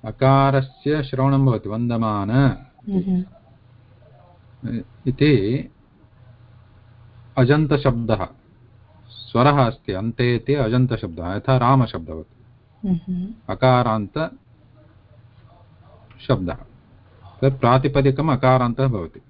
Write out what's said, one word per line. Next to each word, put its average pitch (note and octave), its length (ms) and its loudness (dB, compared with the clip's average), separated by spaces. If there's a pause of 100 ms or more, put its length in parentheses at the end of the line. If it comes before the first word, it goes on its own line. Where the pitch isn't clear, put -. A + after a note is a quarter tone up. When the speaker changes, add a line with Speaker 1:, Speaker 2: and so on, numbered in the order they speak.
Speaker 1:
अकारस्य C3+ 960 0
श्रवणं C3+ 420 0
भवति, G#2+ 240 0
वन्दमान। A2 600 -2
Speaker 2:
हम्म। F3+ 920 -2 (1800)
Speaker 1:
इति B2+ 640 0 (1700)
अजन्तशब्दः, B2+ 920 2 (800)
स्वरः C3 600 2
अस्ति G#2 260 -8
अन्ते A#2 420 -2
इति C3+ 180 -2
अजन्तशब्दः, A2 840 -2
यथा C3 220 0
रामशब्दवत्। G#2 720 0 (580)
Speaker 2:
हम्म। F3+ 420 -4 (220)
Speaker 1:
अकारान्तशब्दः, - 3000 -6 (840)
तत् C3+ 180 0
प्रातिपदिकम् C3+ 680 2
अकारान्तः B2+ 580 2
भवति F#2 420 -6